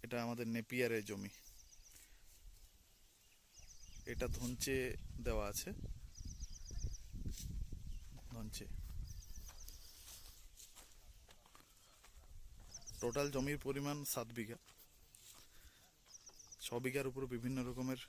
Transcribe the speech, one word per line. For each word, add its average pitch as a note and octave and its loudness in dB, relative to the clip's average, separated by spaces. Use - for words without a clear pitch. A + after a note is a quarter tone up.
এটা A#2 0
আমাদের A#2+ 2
নেপিয়ারের A#2 6
জমি, G2 0
এটা A#2+ 4
ধনচে B2 4
দেওয়া A2 6
আছে, - 0
ধনচে। G#2+ -2
টোটাল B2 6
জমির C#3 6
পরিমাণ C#3+ 2
সাত A#2 2
বিঘা, A2+ 0
ছ - 0
বিঘার C3 4
উপর C3+ 0
বিভিন্ন B2 4
রকমের B2+ 2